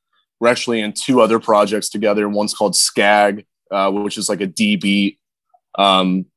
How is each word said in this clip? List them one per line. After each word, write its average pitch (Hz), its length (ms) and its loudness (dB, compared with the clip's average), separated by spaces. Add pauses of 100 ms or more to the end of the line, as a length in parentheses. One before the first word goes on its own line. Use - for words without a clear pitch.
(400)
we're 117 80 2
actually 120 340 0
in 107 120 -6
two 127 280 0
other 110 180 2
projects 104 500 0
together. 104 400 -2
One's 104 240 -4
called 101 220 -2
Skag, 104 680 2 (240)
uh, 98 220 0
which 104 260 -6
is, 104 120 -6
like, 98 120 -4
a 98 60 -4
D 104 280 -2
beat, 98 440 -2 (580)
um, 95 480 2 (120)